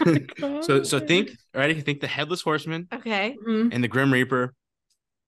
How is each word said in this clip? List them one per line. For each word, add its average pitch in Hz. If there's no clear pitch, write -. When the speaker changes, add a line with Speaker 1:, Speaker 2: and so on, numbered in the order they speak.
Speaker 1:
Oh 285
my 285
Speaker 2:
<laughs> -
so, 139
so 143
Speaker 1:
God. -
Speaker 2:
think, 190
ready? 147
Think 143
the 143
Headless 151
Horseman 160
Speaker 3:
Okay. 226
Speaker 1:
Mm-hmm. 226
Speaker 2:
and 123
the 120
Grim 135
Reaper 127